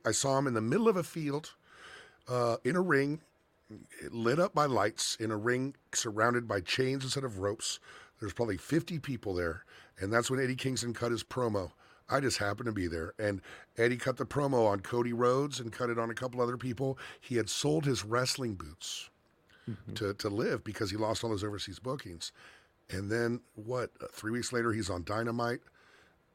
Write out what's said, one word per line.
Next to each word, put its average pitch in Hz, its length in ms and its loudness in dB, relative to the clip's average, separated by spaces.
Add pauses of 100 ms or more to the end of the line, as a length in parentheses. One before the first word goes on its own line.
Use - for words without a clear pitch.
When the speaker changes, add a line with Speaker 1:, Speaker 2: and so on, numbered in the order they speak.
Speaker 1:
I 113 60 4
saw 135 260 2
him 139 80 2
in 127 80 2
the 110 60 2
middle 160 280 4
of 208 80 6
a 175 60 2
field, 147 520 -6 (760)
uh, 120 360 2
in 135 120 2
a 180 40 4
ring, 147 420 4 (880)
lit 117 280 2
up 175 160 2
by 151 120 4
lights, 107 500 2
in 110 140 -2
a 110 60 0
ring 123 380 0 (180)
surrounded 117 540 2
by 104 140 0
chains 131 440 0
instead 131 200 -2
of 110 140 -6
ropes. 101 420 -2 (400)
There's 101 120 -4
probably 107 260 0
fifty 165 400 -2
people 117 360 -4
there. 85 300 -2 (340)
And 98 140 -2
that's 120 180 4
when 127 100 0
Eddie 127 160 0
Kingston 120 380 -2
cut 120 160 -2
his 113 140 -2
promo. 104 480 -2 (360)
I 135 120 4
just 127 180 2
happened 104 280 -2
to 113 60 0
be 95 160 0
there. 82 300 -4
And 104 220 0 (360)
Eddie 120 200 4
cut 120 200 -2
the 127 100 -4
promo 135 400 4
on 101 140 4
Cody 120 320 0
Rhodes 127 480 2
and 117 120 -6
cut 120 180 -2
it 117 80 -2
on 117 120 0
a 113 40 -6
couple 123 260 -2
other 120 160 2
people. 131 420 -2 (220)
He - 160 -2
had 107 120 4
sold 151 360 2
his 117 200 2
wrestling 120 520 0
boots - 540 -10 (580)
Speaker 2:
Mm-hmm. 107 260 -8
Speaker 1:
to, 101 200 0
to 107 140 -2
live 117 360 0
because 104 260 -4
he 98 60 -4
lost 107 280 0
all 117 80 0
his 101 120 -2
overseas 101 340 -8
bookings. 101 540 -8 (580)
And 98 200 -4
then, 117 320 0 (120)
what, 117 460 -6
uh, - 120 -10
three 110 200 -4
weeks 117 200 -2
later, 117 200 2
he's 104 180 -2
on 90 140 -4
Dynamite. 117 560 0 (760)